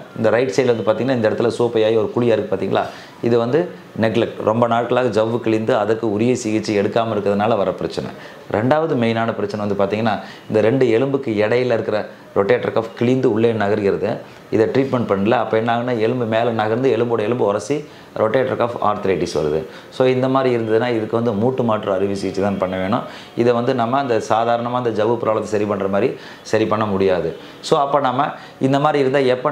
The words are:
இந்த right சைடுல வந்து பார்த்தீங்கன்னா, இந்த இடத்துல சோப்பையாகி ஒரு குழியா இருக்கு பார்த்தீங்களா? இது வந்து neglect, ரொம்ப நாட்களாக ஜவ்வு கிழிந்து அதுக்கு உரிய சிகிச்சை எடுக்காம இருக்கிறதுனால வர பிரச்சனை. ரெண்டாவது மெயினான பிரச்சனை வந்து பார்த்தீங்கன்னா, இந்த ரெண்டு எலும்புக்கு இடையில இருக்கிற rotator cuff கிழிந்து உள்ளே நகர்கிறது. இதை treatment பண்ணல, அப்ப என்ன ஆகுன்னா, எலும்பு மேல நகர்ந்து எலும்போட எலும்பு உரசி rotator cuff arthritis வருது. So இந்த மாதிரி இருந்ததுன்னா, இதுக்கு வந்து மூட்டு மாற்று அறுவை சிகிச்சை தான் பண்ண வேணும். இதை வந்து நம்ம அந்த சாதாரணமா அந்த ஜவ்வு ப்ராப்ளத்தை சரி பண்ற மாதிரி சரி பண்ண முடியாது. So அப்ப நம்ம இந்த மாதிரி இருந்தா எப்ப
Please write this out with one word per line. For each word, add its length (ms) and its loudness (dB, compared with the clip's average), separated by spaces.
இந்த 120 2
right 260 2
சைடுல 180 4
வந்து 140 -2
பார்த்தீங்கன்னா, 320 0
இந்த 100 2
இடத்துல 280 4
சோப்பையாகி 440 2
ஒரு 140 -2
குழியா 200 4
இருக்கு 160 -2
பார்த்தீங்களா? 320 0
இது 160 4
வந்து 160 0
neglect, 380 0
ரொம்ப 140 2
நாட்களாக 440 0
ஜவ்வு 280 2
கிழிந்து 280 0
அதுக்கு 220 0
உரிய 200 2
சிகிச்சை 460 -2
எடுக்காம 320 0
இருக்கிறதுனால 440 0
வர 120 0
பிரச்சனை. 300 -6
ரெண்டாவது 500 0
மெயினான 360 0
பிரச்சனை 280 -4
வந்து 140 0
பார்த்தீங்கன்னா, 360 0
இந்த 180 2
ரெண்டு 180 2
எலும்புக்கு 340 -2
இடையில 340 2
இருக்கிற 200 -2
rotator 400 2
cuff 240 -2
கிழிந்து 360 2
உள்ளே 180 4
நகர்கிறது. 560 0
இதை 180 4
treatment 380 0
பண்ணல, 320 2
அப்ப 140 -2
என்ன 160 0
ஆகுன்னா, 220 -2
எலும்பு 200 0
மேல 340 0
நகர்ந்து 380 2
எலும்போட 300 0
எலும்பு 240 0
உரசி 260 -2
rotator 400 0
cuff 160 -2
arthritis 500 -2
வருது. 200 0
So 100 2
இந்த 200 0
மாதிரி 220 2
இருந்ததுன்னா, 400 0
இதுக்கு 220 -2
வந்து 220 0
மூட்டு 280 0
மாற்று 260 -2
அறுவை 260 0
சிகிச்சை 220 -2
தான் 180 0
பண்ண 220 -2
வேணும். 200 0
இதை 180 4
வந்து 220 0
நம்ம 220 0
அந்த 120 0
சாதாரணமா 540 0
அந்த 160 -2
ஜவ்வு 240 2
ப்ராப்ளத்தை 320 -2
சரி 160 0
பண்ற 240 -2
மாதிரி 140 0
சரி 220 2
பண்ண 200 0
முடியாது. 380 0
So 140 0
அப்ப 220 0
நம்ம 220 -2
இந்த 180 2
மாதிரி 180 2
இருந்தா 160 2
எப்ப 160 -2